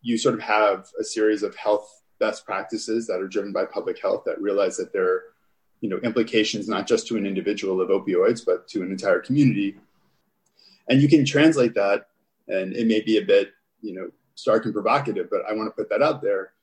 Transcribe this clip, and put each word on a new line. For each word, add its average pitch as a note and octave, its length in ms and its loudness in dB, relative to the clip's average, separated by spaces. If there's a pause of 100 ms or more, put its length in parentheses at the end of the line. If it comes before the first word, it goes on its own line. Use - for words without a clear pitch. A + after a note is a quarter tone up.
you A#2 160 -2
sort A#2 180 0
of G#2+ 60 -8
have G#2 460 2 (120)
a G#2+ 40 -4
series G#2+ 400 0
of G2 120 -6
health - 460 -4 (180)
best A2 260 -2
practices A2 640 -6
that F2+ 120 -4
are G2 80 -6
driven G2+ 240 -6
by F#2 140 -2
public - 340 -6
health - 260 -2
that F#2 140 -4
realize G2 380 0
that - 160 -8
there F#2 180 0
are, F#2 120 -2 (580)
you G#2+ 80 -4
know, F2+ 80 -4
implications A2 720 -2
not G2 180 -4
just - 200 0
to A2+ 100 -4
an G2 80 -2
individual F#2+ 560 -2
of F2+ 80 -2
opioids, F#2+ 560 0
but - 240 -2
to F#2+ 140 -4
an F#2+ 80 -6
entire F#2+ 280 0
community. A#2 560 2 (1120)
And C3+ 140 6
you D3 80 6
can D3 160 8
translate C#3+ 480 4
that, G2+ 340 0 (400)
and F#2+ 280 -4
it A#2 100 0
may A2 160 4
be A2 160 2
a F#2+ 80 0
bit, G2 260 4 (300)
you G#2 140 -10
know, F#2 160 -10 (240)
stark A2+ 300 0
and G#2 80 -4
provocative, G#2+ 560 -2
but G2+ 180 -2
I G#2+ 60 -4
wanna G#2+ 180 -4
put - 180 -8
that F3 120 0
out D3 200 0
there. G2 420 -4